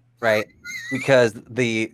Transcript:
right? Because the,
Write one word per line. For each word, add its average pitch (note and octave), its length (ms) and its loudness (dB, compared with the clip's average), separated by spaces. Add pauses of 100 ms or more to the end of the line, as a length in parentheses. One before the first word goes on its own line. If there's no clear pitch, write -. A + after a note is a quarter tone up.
(200)
right? G#2+ 260 0 (460)
Because B2+ 400 2 (180)
the, A2+ 440 -2